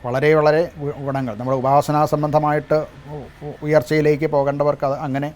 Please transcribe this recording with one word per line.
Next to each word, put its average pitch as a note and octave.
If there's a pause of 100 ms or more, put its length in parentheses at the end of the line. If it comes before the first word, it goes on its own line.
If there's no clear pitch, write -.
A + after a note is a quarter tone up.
വളരെ, D3
വളരെ D3+
ഗു-, C#3+
ഗുണങ്ങൾ, C3+
നമ്മുടെ C3
ഉപാസനാ D3
സംബന്ധമായിട്ട് D3+
ഉ-, D3
ഉ-, D3
ഉയർച്ചയിലേക്ക് D3+
പോകേണ്ടവർക്ക് C#3+
അത് C3+
അങ്ങനെ C#3